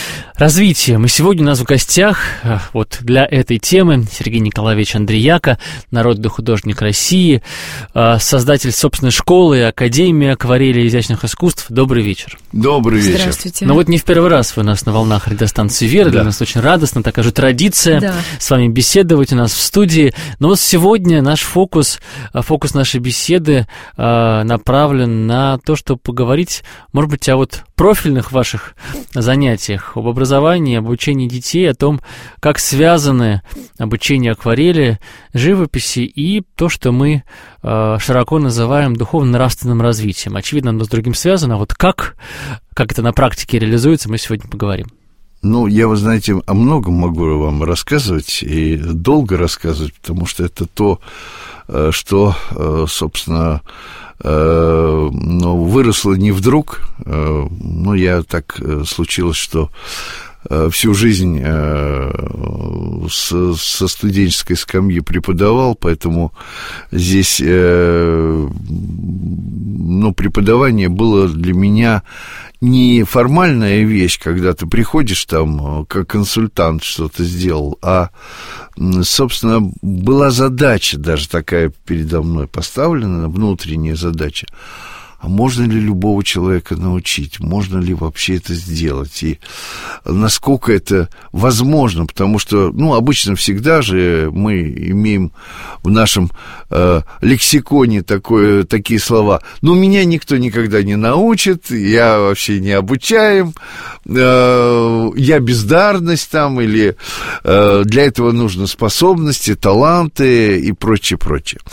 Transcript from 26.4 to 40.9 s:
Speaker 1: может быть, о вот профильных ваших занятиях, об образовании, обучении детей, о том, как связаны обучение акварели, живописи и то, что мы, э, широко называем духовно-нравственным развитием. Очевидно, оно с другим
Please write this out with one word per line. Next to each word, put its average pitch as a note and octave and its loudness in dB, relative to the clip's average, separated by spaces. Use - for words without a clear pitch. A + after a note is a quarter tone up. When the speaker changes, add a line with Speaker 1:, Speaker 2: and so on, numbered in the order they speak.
Speaker 1:
может D3 0
быть, - -4
о C3 4
вот - -2
профильных D#3 2
ваших - -4
занятиях, A#2+ -2
об A2+ -4
образовании, C3+ 2
обучении B2 -2
детей, C#3+ -2
о B2 0
том, C#3+ 0
как D3+ 0
связаны C3+ 2
обучение A#2 -2
акварели, C3 2
живописи D3 0
и E3+ -4
то, E3 0
что - -2
мы, C#3 0
э, A2 0
широко B2+ 0
называем B2+ 0
духовно-нравственным B2 0
развитием. G#2+ -2
Очевидно, B2+ -2
оно A2 -2
с G#2+ -4
другим A#2 -2